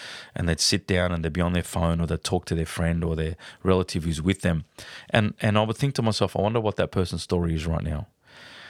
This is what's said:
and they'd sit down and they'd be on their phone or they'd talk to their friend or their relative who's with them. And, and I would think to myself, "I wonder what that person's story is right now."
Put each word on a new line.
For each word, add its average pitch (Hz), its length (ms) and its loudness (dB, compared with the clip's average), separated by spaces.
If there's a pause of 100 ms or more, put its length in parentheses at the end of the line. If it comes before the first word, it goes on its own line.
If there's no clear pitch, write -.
(340)
and 85 160 0
they'd 82 120 0
sit - 260 2
down 90 240 4
and 85 120 0
they'd 80 100 0
be 87 80 0
on 87 120 2
their 87 80 2
phone 85 400 0
or 82 60 2
they'd 80 160 -2
talk 90 220 0
to 87 100 -2
their 82 100 0
friend 85 380 0
or 82 120 0
their 80 200 -2 (260)
relative 92 440 2
who's 78 180 -2
with 95 180 2
them. 82 220 2 (480)
And, 107 280 -2
and 107 160 2
I 107 60 4
would 110 160 -2
think 139 180 0
to - 60 0
myself, 104 340 0
"I - 60 0
wonder 110 180 0
what 107 180 0
that - 120 0
person's 87 320 -2
story 87 320 0
is 80 140 -2
right 82 160 -2
now." 76 240 -4 (640)